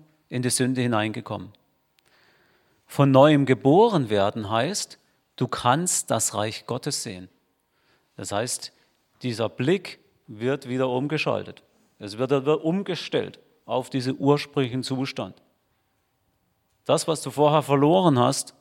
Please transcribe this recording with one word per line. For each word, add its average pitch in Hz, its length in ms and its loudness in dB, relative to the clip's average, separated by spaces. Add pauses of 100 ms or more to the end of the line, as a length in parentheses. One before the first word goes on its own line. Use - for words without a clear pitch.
(280)
in 123 140 -4
die 123 80 0
Sünde 127 320 0
hineingekommen. 107 720 -4 (1300)
Von 139 240 2
Neuem 139 360 8
geboren 143 640 4
werden 104 400 0
heißt, 127 480 -2 (380)
du 123 120 -2
kannst - 640 0
das 113 240 -2
Reich 107 320 -6
Gottes 131 360 -6
sehen. 92 280 -12 (840)
Das 104 160 -10
heißt, 113 420 -6 (480)
dieser 117 260 -2
Blick 170 500 -2 (280)
wird 123 420 -6
wieder 127 220 -2
umgeschaltet. 131 720 -4 (380)
Es 101 160 -12
wird, 123 140 -4
wird 143 320 0
umgestellt 160 760 -4 (260)
auf 123 240 -4
diesen 127 300 -4
ursprünglichen 135 640 0
Zustand. 127 580 -8 (1500)
Das, 151 180 0
was 156 140 -2
du 139 100 -8
vorher 147 300 4
verloren 143 580 4
hast, 127 420 0